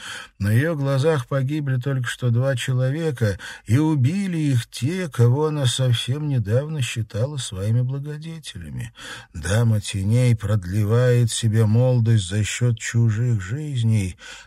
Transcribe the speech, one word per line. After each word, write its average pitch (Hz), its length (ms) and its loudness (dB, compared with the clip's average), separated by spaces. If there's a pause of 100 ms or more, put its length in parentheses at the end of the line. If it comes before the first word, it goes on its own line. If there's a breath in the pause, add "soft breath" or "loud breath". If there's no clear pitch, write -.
(400 loud breath)
На 101 120 0
ее 147 240 4
глазах 139 520 2
погибли 139 500 -2
только 127 300 -2
что - 240 -2
два 131 240 2
человека, 131 840 0 (300 loud breath)
и 110 100 4
убили 156 600 2
их 139 280 0
те, 175 400 -4
кого 123 380 4
она 151 220 0
совсем 131 600 0
недавно 135 540 0
считала 123 560 -4
своими 110 440 -2
благодетелями. 139 1080 -8 (440 loud breath)
Дама 104 460 0
теней 113 540 2
продлевает 110 960 0
себе 110 360 2
молодость 113 600 4
за 104 160 -2
счет 120 360 -2
чужих 117 600 0
жизней, 110 800 -2 (300 loud breath)